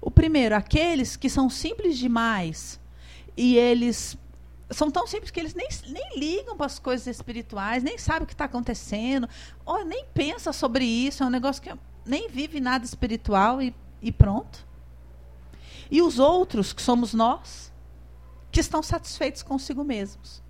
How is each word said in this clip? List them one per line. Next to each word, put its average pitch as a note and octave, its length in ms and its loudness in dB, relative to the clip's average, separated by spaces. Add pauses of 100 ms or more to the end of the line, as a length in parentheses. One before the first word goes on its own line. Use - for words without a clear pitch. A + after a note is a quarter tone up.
O B3+ 100 -2
primeiro, C#4 440 6
aqueles C#4+ 600 2
que - 140 0
são C4 200 2
simples E4+ 480 -2
demais A3+ 840 -2 (560)
e B3 180 6
eles A#3+ 600 4 (520)
são D4 220 0
tão F#4+ 160 0
simples G#4 240 -8
que - 80 -6
eles D#4 140 -6
nem, A4+ 160 -8 (180)
nem F#4+ 320 -10
ligam F4+ 380 -4
pras C#4 220 -4
coisas B3+ 280 -4
espirituais, A3+ 760 -6
nem F#4+ 160 -4
sabem D#4+ 260 -2
o D#4 40 -6
que - 80 -14
tá D4 80 -4
acontecendo, B3 840 -4 (360)
ou F4+ 200 -2
nem A4+ 180 -6 (100)
pensa E4 380 -2
sobre C4 320 0
isso, B3 400 0
é - 20 2
um B3+ 40 0
negócio B3+ 320 0
que - 120 -12 (320)
nem D#4+ 220 -4
vive D4+ 320 -6
nada B3 240 0
espiritual A3+ 760 2
e, B3 120 -2 (280)
e A3+ 100 -4
pronto. - 560 4 (1200)
E D4+ 120 6
os C#4+ 180 4
outros, D#4 540 4
que - 80 -10
somos A#3+ 320 2
nós, - 580 0 (800)
que E4+ 80 4
estão D#4 240 0
satisfeitos - 580 -4
consigo C4+ 420 -4
mesmos. G#3+ 680 -6